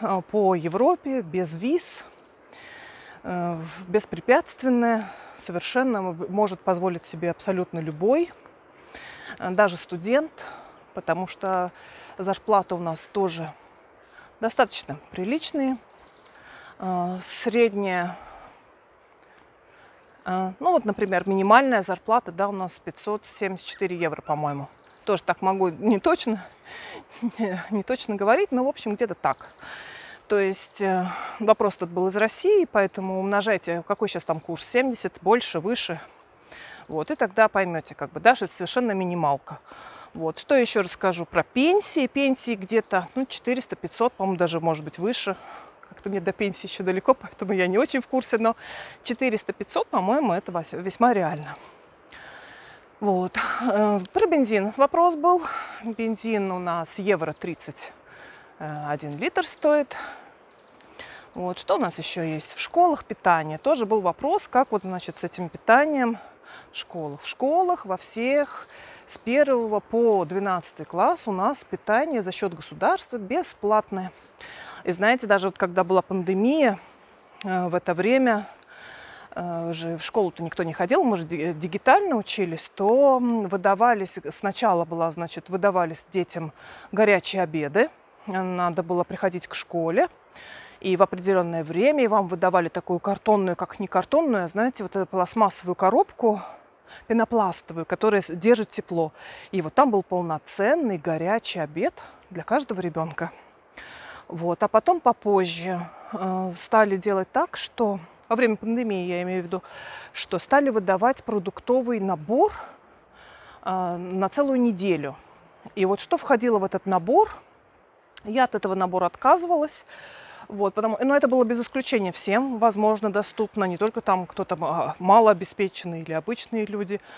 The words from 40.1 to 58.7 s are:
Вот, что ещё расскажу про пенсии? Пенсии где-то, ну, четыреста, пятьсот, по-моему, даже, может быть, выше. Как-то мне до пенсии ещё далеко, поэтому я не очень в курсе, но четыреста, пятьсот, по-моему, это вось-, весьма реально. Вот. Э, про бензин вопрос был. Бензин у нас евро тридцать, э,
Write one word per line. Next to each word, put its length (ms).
Вот, 240
что 160
ещё 280
расскажу 420
про 180
пенсии? 640
Пенсии 480
где-то, 600
ну, 120
четыреста, 500
пятьсот, 360
по-моему, 260
даже, 220
может 240
быть, 140
выше. 380
Как-то 220
мне 100
до 120
пенсии 340
ещё 180
далеко, 300
поэтому 380
я 140
не 120
очень 220
в 60
курсе, 320
но 180
четыреста, 480
пятьсот, 360
по-моему, 440
это 200
вось-, 220
весьма 400
реально. 420
Вот. 360
Э, 380
про 140
бензин 500
вопрос 400
был. 260
Бензин 720
у 60
нас 400
евро 340
тридцать, 600
э, 300